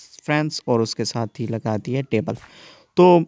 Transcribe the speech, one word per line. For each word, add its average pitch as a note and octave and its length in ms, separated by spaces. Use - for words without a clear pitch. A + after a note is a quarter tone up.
फ्रेंड्स, D3+ 440
और A#2 120
उसके A2+ 240
साथ A#2 360
ही A#2 60
लगा A2 320
दिया B2+ 240
टेबल। A#2 340
तो F3+ 80